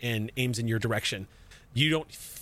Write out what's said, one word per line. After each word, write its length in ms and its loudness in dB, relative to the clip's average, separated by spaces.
and 380 -2
aims 200 0
in 100 -2
your 100 4
direction. 500 -2
You 160 6
don't 180 0
f-, 340 -16